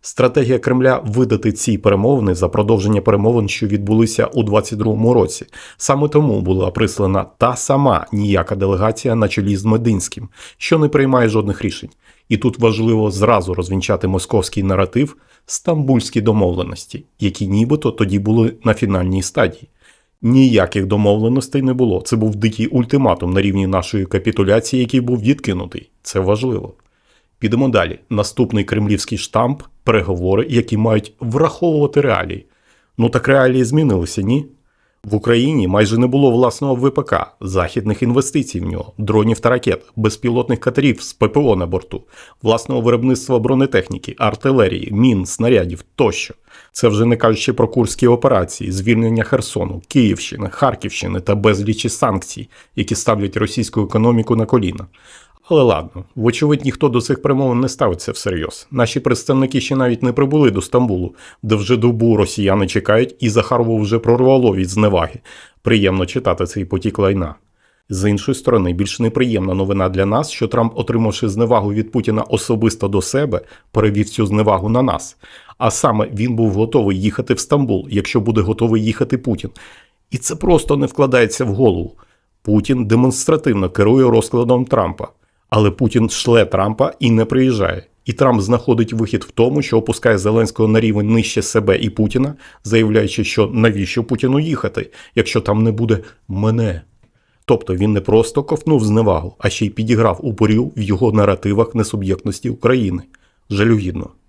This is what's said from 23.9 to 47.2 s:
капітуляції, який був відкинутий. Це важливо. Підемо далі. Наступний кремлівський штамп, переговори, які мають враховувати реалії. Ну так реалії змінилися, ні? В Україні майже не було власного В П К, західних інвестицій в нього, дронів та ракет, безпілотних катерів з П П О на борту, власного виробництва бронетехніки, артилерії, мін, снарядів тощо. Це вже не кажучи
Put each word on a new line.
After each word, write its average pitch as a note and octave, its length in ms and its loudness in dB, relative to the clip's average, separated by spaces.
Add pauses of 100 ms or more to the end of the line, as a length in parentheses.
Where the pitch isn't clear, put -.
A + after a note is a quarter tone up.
капітуляції, G#2+ 760 0
який B2+ 180 0
був B2 200 -2
відкинутий. G2+ 720 -4 (120)
Це - 180 -4
важливо. G#2+ 540 -2 (640)
Підемо A#2 300 0
далі. F2 300 0 (120)
Наступний G#2 540 -2
кремлівський G#2 540 -2
штамп, A#2+ 440 -2 (220)
переговори, F#2+ 680 0
які A2+ 260 0
мають G#2+ 440 0
враховувати D3 800 0
реалії. F2+ 460 -2 (520)
Ну A#2 100 2
так B2 200 0
реалії B2+ 360 4
змінилися, A2 580 0
ні? C3 240 0 (580)
В G2+ 100 -4
Україні A#2+ 540 2
майже G#2 300 2
не B2 80 4
було C3+ 240 4
власного B2 440 2
В C3 160 0
П C#3 120 -2
К, - 380 -2
західних G2 600 -2
інвестицій B2+ 580 -2
в F2 60 -6
нього, E2+ 320 -8
дронів G#2+ 420 0
та A#2 100 0
ракет, B2 320 -2 (140)
безпілотних A#2+ 640 -2
катерів C3 400 0
з - 120 -14
П - 160 0
П C#3+ 120 0
О A#2+ 160 2
на F2+ 100 -2
борту, - 360 -8 (400)
власного A#2 380 0
виробництва B2 580 0
бронетехніки, C3 800 -2
артилерії, G#2+ 720 0
мін, G#2 340 2
снарядів F#2 580 0 (100)
тощо. - 400 -2 (380)
Це - 160 2
вже G#2 160 2
не A#2 120 4
кажучи A2+ 360 0